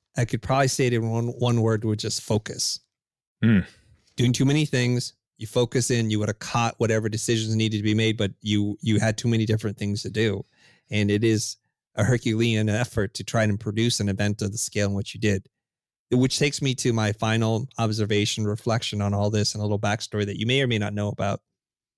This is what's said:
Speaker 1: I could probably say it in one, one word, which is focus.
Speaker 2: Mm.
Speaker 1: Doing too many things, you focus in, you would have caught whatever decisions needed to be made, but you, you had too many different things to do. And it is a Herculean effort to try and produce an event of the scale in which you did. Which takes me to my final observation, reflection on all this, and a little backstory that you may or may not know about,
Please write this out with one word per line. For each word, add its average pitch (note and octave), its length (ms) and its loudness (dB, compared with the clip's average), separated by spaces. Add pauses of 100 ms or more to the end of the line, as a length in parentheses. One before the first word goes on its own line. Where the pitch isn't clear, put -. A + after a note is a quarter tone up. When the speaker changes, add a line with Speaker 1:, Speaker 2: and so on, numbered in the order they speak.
(160)
Speaker 1:
I A#2+ 80 0
could A2+ 160 -4
probably C3+ 280 2
say C3 180 0
it A#2+ 80 2
in A2+ 160 0
one, A#2 160 -2
one A#2+ 340 0
word, A2 240 2
which G#2+ 220 -2
is - 120 -4
focus. - 640 -4 (640)
Speaker 2:
Mm. G#2+ 220 6 (500)
Speaker 1:
Doing B2 160 2
too C3 140 2
many D3+ 180 4
things, B2 480 -2 (240)
you A2 100 -12
focus A#2+ 440 0
in, A#2 180 2
you G#2+ 120 0
would G#2 80 0
have G#2 100 -4
caught A#2 400 -2
whatever A2 320 2
decisions A2 440 -2
needed A2 220 0
to G#2 60 -2
be G#2+ 120 2
made, A2 220 2
but G2+ 240 -2
you, G#2 400 0
you G#2+ 180 2
had A2 200 0
too A#2+ 100 -2
many A2+ 160 2
different G#2+ 320 -2
things G2+ 280 -4
to G2 60 -6
do. G#2+ 360 -2 (440)
And G#2 200 2
it G#2 140 2
is A2 320 0 (380)
a G#2 100 0
Herculean A2+ 640 2
effort G#2+ 460 -2
to - 100 -10
try A2+ 180 0
and G#2 160 2
produce A2+ 420 0
an G2+ 80 0
event G#2 340 -2
of G2 100 -4
the A2+ 60 -8
scale G2+ 300 -2
in G2+ 60 -2
which G2 200 -6
you G#2+ 60 -12
did. G2+ 260 0 (640)
Which B2+ 280 2
takes D3 240 0
me C3 140 0
to B2 160 0
my A2 200 2
final A2+ 640 0
observation, G#2+ 680 0
reflection G#2 560 -2
on G2+ 100 0
all G2+ 160 0
this, G#2 260 0
and G#2 60 -6
a G#2 40 -2
little G#2 140 -2
backstory G#2 460 -2
that G2 140 -6
you A2 80 -2
may C3+ 160 2
or C3 40 0
may A#2 120 0
not G2+ 160 -2
know G#2 140 -2
about, G#2 320 -4 (580)